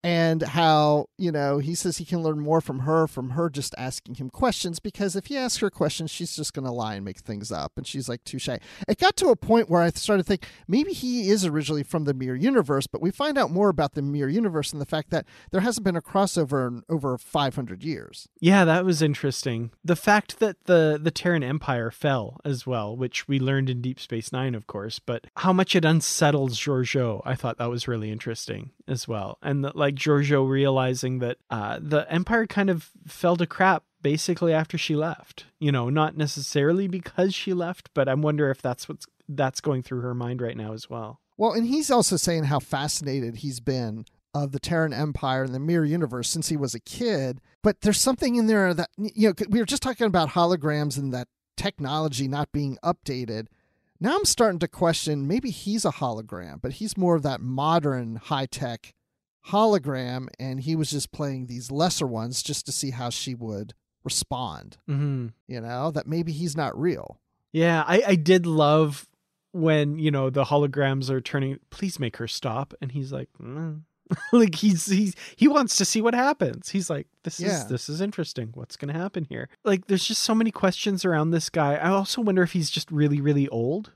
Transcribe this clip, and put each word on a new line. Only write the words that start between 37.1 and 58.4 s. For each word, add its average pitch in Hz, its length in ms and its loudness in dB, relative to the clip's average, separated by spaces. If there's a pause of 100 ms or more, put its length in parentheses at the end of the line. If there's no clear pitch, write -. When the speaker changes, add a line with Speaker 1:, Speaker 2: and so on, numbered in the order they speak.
Speaker 2:
she - 200 -4
left, 180 420 -6
but 135 140 2
I 131 60 2
wonder 151 360 2
if 131 100 -4
that's - 280 -4
what's, - 180 -14 (220)
that's 139 320 -2
going 135 240 0
through 123 160 -6
her 123 140 -6
mind 123 280 -6
right 117 140 -6
now 110 160 -8
as 110 180 -14
well. 113 300 -12 (160)
Speaker 1:
Well, 214 160 2
and 226 140 2
he's 285 260 0
also 220 240 4
saying 165 280 0
how 139 140 2
fascinated 135 800 -4
he's 123 240 -8
been 117 460 -4 (280)
of 143 160 -2
the 135 80 -6
Terran 160 360 0
Empire 135 500 -2
and 127 100 -4
the 131 60 -4
Mirror 160 240 2
Universe 143 440 -2
since 165 200 -4
he 156 80 -2
was 135 180 -2
a 117 60 -10
kid. 139 600 -4 (220)
But 208 200 2
there's 208 180 2
something 254 360 2
in 226 120 4
there 196 260 4
that, 247 140 -2 (100)
you 214 300 2
know, 180 60 4 (140)
we 220 120 4
were 202 60 0
just 269 160 -2
talking 247 260 0
about 170 220 2
holograms 151 680 2
and 135 160 -4
that 123 140 -8 (280)
technology 147 720 -2
not 143 240 -2
being 143 320 -4
updated. 113 640 -4 (540)
Now 254 160 2
I'm 415 80 0
starting 202 360 4
to 165 80 0
question 151 600 0
maybe 233 220 0
he's 208 340 -4
a 170 80 2
hologram, 107 720 -8
but 135 100 -6
he's - 240 -8
more 180 180 4
of 151 100 2
that 135 180 -2
modern 131 760 0
high-tech 131 800 -6 (540)